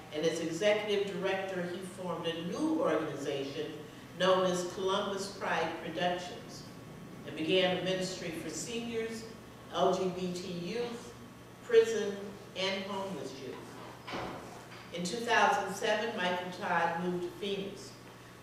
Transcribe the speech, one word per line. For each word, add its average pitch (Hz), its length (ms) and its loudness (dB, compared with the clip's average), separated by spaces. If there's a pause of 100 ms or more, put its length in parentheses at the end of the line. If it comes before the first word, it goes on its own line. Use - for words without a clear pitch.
(120)
and 151 120 0
as - 160 4
executive 208 800 2
director, 190 500 0
he 190 80 -4
formed 175 480 -4
a 165 200 -2
new 311 340 2
organization 143 920 0 (460)
known 185 320 6
as 180 240 0
Columbus 196 540 0 (100)
Pride 170 300 0 (160)
Productions, 180 800 -2 (640)
and 147 100 -8
began 180 420 4
a 165 60 -2
ministry 185 460 0 (120)
for 156 80 -6
seniors, 233 720 -4 (500)
L 180 220 6
G 185 240 2
B 180 160 -2
T - 160 -6 (160)
youth, 233 460 -4 (520)
prison, 220 520 6 (400)
and 190 300 0
homeless 196 540 -4
youth. 131 140 -8 (1400)
In 175 120 -2
two 233 140 -2
thousand 208 540 6
seven, 214 440 2
Michael 180 340 0 (100)
Todd 175 440 2
moved 175 180 2
to 175 60 -4 (100)
Phoenix, - 540 -4 (500)